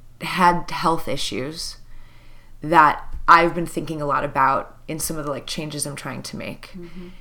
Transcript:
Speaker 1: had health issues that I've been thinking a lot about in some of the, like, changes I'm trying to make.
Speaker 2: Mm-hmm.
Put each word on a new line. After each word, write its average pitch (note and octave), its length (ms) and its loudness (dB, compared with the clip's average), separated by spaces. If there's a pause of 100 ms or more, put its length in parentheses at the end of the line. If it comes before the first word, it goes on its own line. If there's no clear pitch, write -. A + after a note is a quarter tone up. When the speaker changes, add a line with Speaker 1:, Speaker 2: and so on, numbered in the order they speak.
(200)
Speaker 1:
had F3 500 2
health D#3+ 380 0
issues C3+ 680 -6 (840)
that D#3 420 6 (240)
I've E3+ 280 8
been E3+ 120 -2
thinking D#3 360 -6
a C#3+ 40 -2
lot C3+ 180 0
about C3+ 520 0 (120)
in D#3 100 -6
some D#3+ 180 -4
of D3 80 -6
the, D3 60 -4
like, B2 160 -8
changes D3 400 -6
I'm C#3+ 100 -8
trying C3+ 260 -10
to - 140 -12
make. - 400 -12
Speaker 2:
Mm-hmm. F3 320 -14 (120)